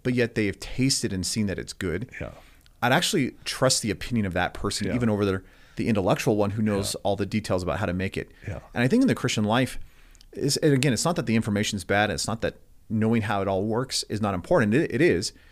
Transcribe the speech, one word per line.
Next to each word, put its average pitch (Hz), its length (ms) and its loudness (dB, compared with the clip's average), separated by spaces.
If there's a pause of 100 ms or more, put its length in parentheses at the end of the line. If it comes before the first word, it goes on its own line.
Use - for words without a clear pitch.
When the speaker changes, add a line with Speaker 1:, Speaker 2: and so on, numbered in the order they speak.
Speaker 1:
but 127 120 -2
yet 120 200 0
they 110 120 2
have 95 140 -4
tasted - 520 -2
and 92 140 -4
seen 107 200 -2
that 90 120 -2
it's - 140 -10
good, 92 380 -6 (100)
Speaker 2:
Yeah. 60 100 -8 (520)
Speaker 1:
I'd 123 100 2
actually 160 420 0 (120)
trust - 340 2
the 107 100 -2
opinion 107 360 -2
of 87 80 -4
that 90 180 0
person, 101 360 -4
Speaker 2:
Yeah. 90 60 -2
Speaker 1:
even 120 140 2
over 104 160 2
the, 95 180 0 (340)
the 113 120 -2
intellectual 107 480 2
one 101 140 2
who 107 120 -4
knows 101 320 0
Speaker 2:
Yeah. - 100 -10
Speaker 1:
all 101 120 0
the 101 80 -2
details 98 380 -2
about 87 160 -2
how 104 80 -2
to 90 80 -2
make 95 240 -4
it. - 120 -8 (160)
Speaker 2:
Yeah. 95 120 -8 (160)
Speaker 1:
And 147 100 0
I 127 40 4
think 240 120 4
in 262 80 4
the 127 60 2
Christian 117 300 -2
life, 123 340 0 (540)
is, - 260 -2
and 147 160 4
again, 135 180 2
it's - 140 -2
not 170 100 0
that 156 80 -2
the 113 120 0
information's 104 480 0
bad. 104 260 2
It's - 160 -4
not 110 160 -4
that - 140 -2 (340)
knowing 110 320 2
how 104 180 -2
it 95 80 0
all 95 160 0
works 113 460 -4
is 104 100 -4
not 101 140 0
important. 107 400 2
It, 156 180 2
it 120 80 -2
is. 110 320 2 (200)